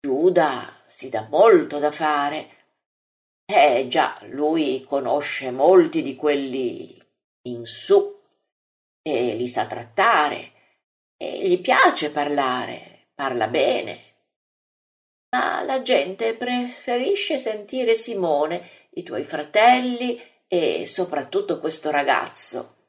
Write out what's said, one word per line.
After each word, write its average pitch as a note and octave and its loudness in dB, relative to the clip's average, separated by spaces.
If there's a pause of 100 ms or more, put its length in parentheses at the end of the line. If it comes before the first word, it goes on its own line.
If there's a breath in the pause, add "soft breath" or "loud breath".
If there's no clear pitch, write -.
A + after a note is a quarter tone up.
Giuda D3 0
si - -18
dà A2 -6
molto D#3 6
da D3 0
fare. D3 -4 (880)
Eh C3+ 4
già, C#3 0
lui C#3 -2
conosce C3+ -4
molti D#3+ 6
di C3 -8
quelli C3+ -4 (420)
in A#2 -10
su - 0 (800)
e B2 -2
li A#2+ -4
sa B2 -4
trattare E3 0 (640)
e - -6
gli F3+ 2
piace A#3+ 2
parlare, C3+ -4
parla B2 -2
bene. B2+ -2 (1200)
Ma E2+ -2
la C4 -4
gente A3+ 0
preferisce B3 -4
sentire A3+ -2
Simone, F3 -2
i - -10
tuoi - -8
fratelli A#3+ 2 (260 loud breath)
e - 0
soprattutto F3 -4
questo D#3 -6
ragazzo. - -2 (120)